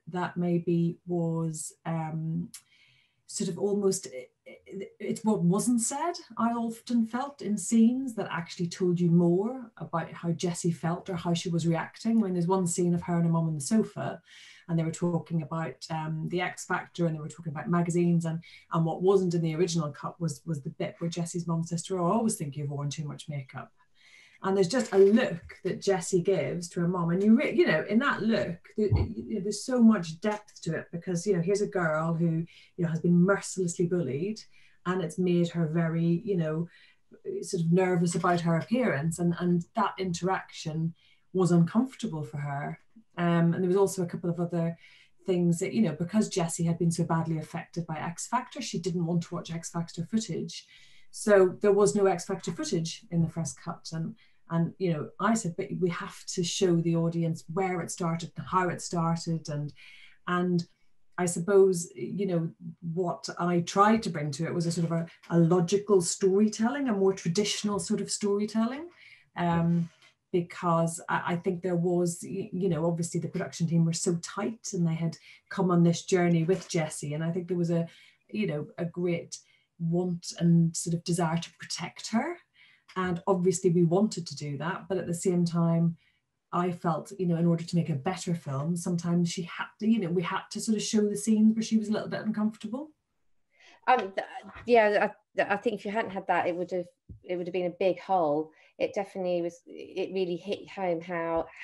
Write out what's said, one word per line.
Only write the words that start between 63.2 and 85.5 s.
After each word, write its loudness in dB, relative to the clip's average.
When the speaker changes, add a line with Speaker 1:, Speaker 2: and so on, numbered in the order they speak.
Speaker 1:
I 2
tried 6
to -4
bring -4
to -4
it -4
was 0
a 0
sort 0
of -2
a, -2
a 6
logical 4
storytelling, 2
a 2
more 4
traditional -2
sort -2
of -6
storytelling. 0
Um, 2
because 0
I, -2
I 0
think -4
there 0
was, 0
y-, -8
you -2
know, 0
obviously -2
the -4
production -4
team 4
were 2
so -2
tight -8
and 0
they 0
had -4
come 0
on 6
this 4
journey 2
with 0
Jessie. -4
And -4
I -2
think -4
there -2
was 0
a, 2
you -2
know, -4
a -4
great -4
want -2
and 4
sort -4
of -4
desire 0
to -8
protect -10
her. 0
And -2
obviously 2
we 4
wanted 2
to -12
do -8
that, -6
but -2
at -6
the -2
same 2
time, 2